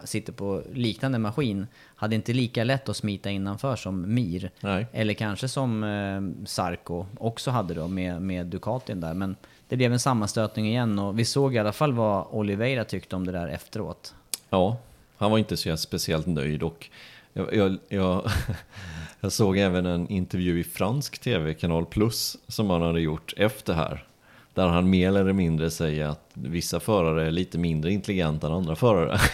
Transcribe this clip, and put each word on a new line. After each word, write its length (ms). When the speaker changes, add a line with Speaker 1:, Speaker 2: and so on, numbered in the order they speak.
Speaker 1:
sitter 280
på 300
liknande 460
maskin, 480
hade 200
inte 180
lika 320
lätt 240
att 80
smita 340
innanför 460
som 380
Mir. 360
Speaker 2:
Nej. 320
Speaker 1:
Eller 220
kanske 340
som, 360
eh, 600
Sarko 600
också 320
hade 240
då 140
med, 340
med 240
Ducatin 540
där. 140
Men 220
det 80
blev 160
en 80
sammanstötning 680
igen, 320
och 200
vi 60
såg 300
i 40
alla 140
fall 200
vad 380
Oliveira 540
tyckte 320
om 100
det 60
där 160
efteråt. 680
Speaker 2:
Ja, 260
han 140
var 80
inte 180
så 200
speciellt 500
nöjd, 360
och 260
jag, 220
jag, 240
jag, 420
<laughs> 480
jag 120
såg 260
även 280
en 220
intervju 520
i 40
fransk 540
T 200
V, 160
Kanal 320
Plus, 500
som 220
han 120
hade 180
gjort 360
efter 380
här. 300
Där 120
han 240
mer 180
eller 240
mindre 380
säger 360
att 280
vissa 460
förare 460
är 40
lite 280
mindre 340
intelligenta 540
än 60
andra 240
förare. 420